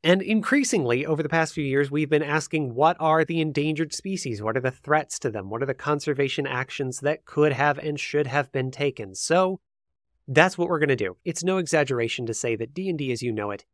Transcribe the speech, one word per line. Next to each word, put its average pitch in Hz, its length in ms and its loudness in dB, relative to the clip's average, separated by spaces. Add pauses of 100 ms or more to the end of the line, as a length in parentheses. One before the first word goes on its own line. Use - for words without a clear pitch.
And 185 200 4
increasingly, 202 840 2
over 156 160 -2
the 151 60 -2
past 160 260 0
few 156 120 -4
years, 139 260 2
we've 147 180 0
been 151 140 4
asking, 147 500 -2
what 151 280 4
are 160 240 4
the 165 160 -2
endangered 151 520 -2
species? 101 480 -6
What 110 140 -2
are 127 60 0
the 127 100 0
threats - 480 0
to 135 100 -2
them? 101 200 -6
What 113 120 -4
are 135 40 -2
the 135 80 -2
conservation 143 760 -2
actions 131 540 -4
that 147 240 -2
could 151 260 2
have 143 260 2
and 147 220 -6
should 147 260 0
have 135 280 -2
been 131 180 -2
taken? 123 420 -4
So, 185 460 0 (720)
that's 156 280 4
what 175 120 0
we're 160 100 0
gonna 143 160 2
do. 92 300 -4
It's 165 180 -6
no 190 140 0
exaggeration 135 680 0
to 113 60 -4
say 117 220 -2
that 117 180 -6
D 190 140 -6
and 170 100 -2
D 139 140 -2
as 113 100 -4
you 120 120 -2
know 104 180 -4
it 101 220 -10